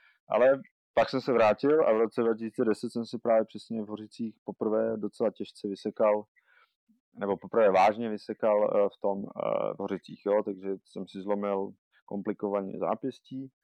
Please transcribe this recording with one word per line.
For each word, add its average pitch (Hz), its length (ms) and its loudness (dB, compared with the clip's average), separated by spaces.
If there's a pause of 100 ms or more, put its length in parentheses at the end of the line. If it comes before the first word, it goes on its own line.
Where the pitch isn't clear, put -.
(300)
ale 131 320 4 (340)
pak 113 160 2
jsem 131 100 -2
se 135 120 0
vrátil 117 560 4
a 113 40 6
v 113 40 2
roce 113 260 0
dva 113 120 2
tisíce 113 300 -4
deset 110 260 0
jsem 117 140 -6
si 113 140 -8
právě 113 260 2
přesně 110 380 -8
v 104 40 -12
Hořicích 107 480 -10 (100)
poprvé 110 520 -2
docela 107 340 -4
těžce - 380 -10
vysekal, 107 560 0 (920)
nebo 98 220 -2
poprvé 101 340 4
vážně 104 380 4
vysekal, 107 560 0
eh, 104 240 2
v - 120 -16
tom, 98 240 -2
eh, - 500 -4
v 78 40 -14
Hořicích, 95 480 -8
jo, 101 160 4
takže 98 420 -6
jsem 98 240 -12
si 98 140 -12
zlomil 101 500 -4 (340)
komplikovaně 101 720 -6
zápěstí 131 720 -6 (120)